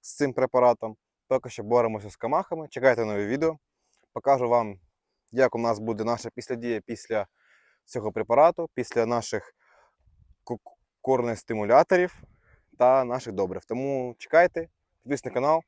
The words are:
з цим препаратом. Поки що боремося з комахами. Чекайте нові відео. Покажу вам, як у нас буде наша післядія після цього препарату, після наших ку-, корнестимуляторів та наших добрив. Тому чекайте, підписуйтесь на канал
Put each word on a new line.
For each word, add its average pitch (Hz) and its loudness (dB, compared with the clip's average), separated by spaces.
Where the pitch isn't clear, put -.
з - -16
цим 139 -2
препаратом. 120 2
Поки 127 -2
що 113 -12
боремося 107 0
з - -20
комахами. 156 -4
Чекайте 120 2
нові 104 -4
відео. 151 -2
Покажу 123 0
вам, 110 0
як 123 2
у 117 -4
нас 117 -2
буде 110 -4
наша 117 -4
післядія 120 -6
після 107 -6
цього 107 -8
препарату, 147 2
після 117 -2
наших 113 -4
ку-, - -10
корнестимуляторів 120 2
та 127 4
наших 120 -6
добрив. 92 -4
Тому 127 -6
чекайте, 165 2
підписуйтесь 139 -6
на 123 -8
канал 151 0